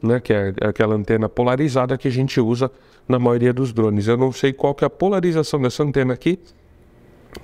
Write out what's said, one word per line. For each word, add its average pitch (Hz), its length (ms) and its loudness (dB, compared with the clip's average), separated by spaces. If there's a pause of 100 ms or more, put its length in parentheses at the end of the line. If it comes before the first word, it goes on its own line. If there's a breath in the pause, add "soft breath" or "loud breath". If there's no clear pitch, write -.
né? 120 160 2
Que 117 140 0
é 98 300 0
aquela 107 320 0
antena 110 340 0
polarizada 127 720 0
que 143 100 -4
a - 20 -2
gente 131 300 0
usa 120 300 0 (360 soft breath)
na 127 120 2
maioria 120 340 2
dos 127 200 -4
drones. 107 360 0
Eu 120 80 2
não 131 160 0
sei 135 200 0
qual 139 220 0
que - 80 -10
é 151 40 4
a 139 40 0
polarização 175 680 0
dessa 127 220 0
antena 135 320 0
aqui, 170 260 -2 (1040)